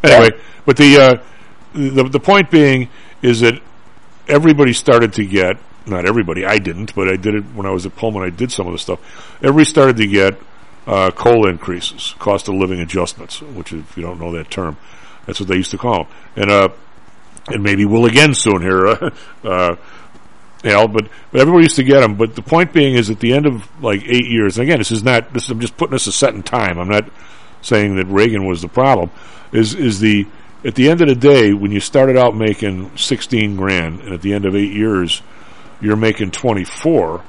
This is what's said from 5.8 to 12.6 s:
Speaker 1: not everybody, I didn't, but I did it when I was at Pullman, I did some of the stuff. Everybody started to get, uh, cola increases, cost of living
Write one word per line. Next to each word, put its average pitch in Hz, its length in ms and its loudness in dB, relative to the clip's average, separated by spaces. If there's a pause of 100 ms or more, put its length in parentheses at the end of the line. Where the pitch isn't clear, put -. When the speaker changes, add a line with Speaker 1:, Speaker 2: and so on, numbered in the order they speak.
Speaker 1:
not 90 220 -4
everybody, 92 380 -2
I 107 120 0
didn't, 92 380 -8
but 95 140 -2
I 95 80 0
did 104 180 -4
it 104 80 -4 (120)
when 101 100 -10
I 95 60 -4
was 92 140 -6
at 90 100 -12
Pullman, 107 280 -6
I 92 60 -6
did 117 220 -8
some 92 160 -6
of 87 60 -8
the 78 60 -10
stuff. - 200 -8 (440)
Everybody 143 220 4
started 135 320 2
to 107 100 0
get, 98 320 2 (480)
uh, 95 240 0
cola 113 380 2
increases, - 720 -10
cost 101 280 -4
of 98 80 -4
living 92 240 -4